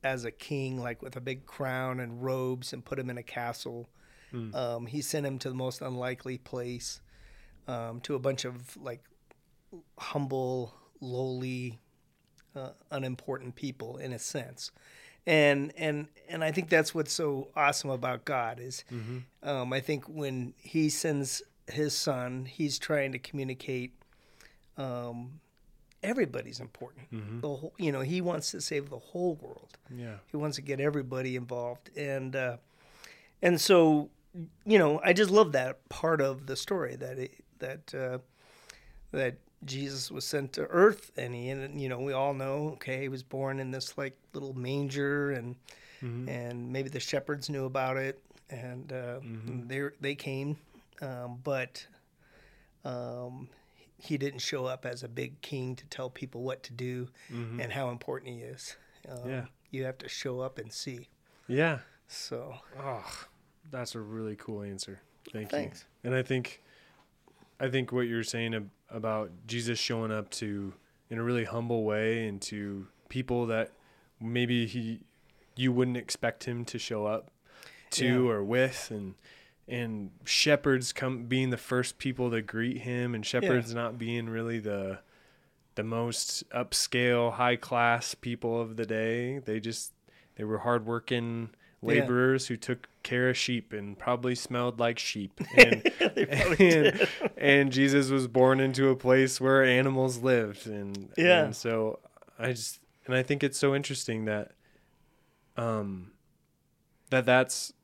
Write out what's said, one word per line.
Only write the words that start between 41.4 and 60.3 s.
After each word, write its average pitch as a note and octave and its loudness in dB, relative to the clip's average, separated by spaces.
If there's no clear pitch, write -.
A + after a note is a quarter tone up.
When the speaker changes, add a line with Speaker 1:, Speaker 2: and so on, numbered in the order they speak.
Speaker 1:
ended, C3+ -6
you C3+ -4
know, B2 -4
we C3+ -2
all C3+ 0
know, C3+ -4
okay, C3 -6
he C#3 -4
was C3 -8
born C3+ -4
in C3 -6
this, C3 -8
like, C3+ -8
little C#3 -8
manger, C#3+ 0
and, B2 -6
Speaker 2:
Mm-hmm. B2 -6
Speaker 1:
and A#2+ -8
maybe C3+ -4
the C3 -8
shepherds C#3+ -4
knew C#3 -4
about C3 0
it, C3+ -4
and, B2+ -12
uh, B2 -8
Speaker 2:
Mm-hmm. A#2 -10
Speaker 1:
they, C3+ -4
they C#3+ -2
came, C#3 -6
um, B2 -10
but, C3+ -4
um, B2 -10
he D3+ -4
didn't C3+ -4
show C3 -4
up B2+ -6
as B2 -8
a B2 -12
big B2+ -8
king B2+ -6
to - -20
tell B2+ -8
people C3 -10
what C3 -6
to B2 -16
do B2 -6
Speaker 2:
Mm-hmm. A#2 -8
Speaker 1:
and A#2+ -6
how C3 -4
important B2+ -8
he A#2 -12
is. B2 -14
Um, B2 -10
Speaker 2:
Yeah. B2+ -6
Speaker 1:
you C3 -6
have C3 -8
to C#3 -14
show B2+ -6